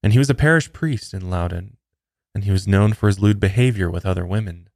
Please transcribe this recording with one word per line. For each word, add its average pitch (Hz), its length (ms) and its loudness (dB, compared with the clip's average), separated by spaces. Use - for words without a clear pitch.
and 110 120 2
he 123 60 6
was 139 100 2
a 135 60 2
parish 156 360 2
priest - 420 -6
in 95 160 -10
Loudon, 87 480 -6
and 101 120 -6
he 101 60 0
was 95 160 0
known 101 260 4
for 107 140 0
his 98 120 2
lewd 104 200 2
behavior 101 520 0
with 87 140 -6
other 90 200 -4
women. 90 500 -8